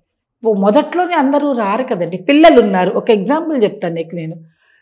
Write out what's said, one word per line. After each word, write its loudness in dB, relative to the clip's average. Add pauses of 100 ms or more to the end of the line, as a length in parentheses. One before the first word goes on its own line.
(460)
ఓ, 2
మొదట్లోనే 0
అందరూ 0
రారు -4
కదండి. -6
పిల్లలు 6
ఉన్నారు, 0
ఒక -2
ఎగ్జాంపుల్ -2
చెప్తాను -4
నీకు -10
నేను. -10 (460)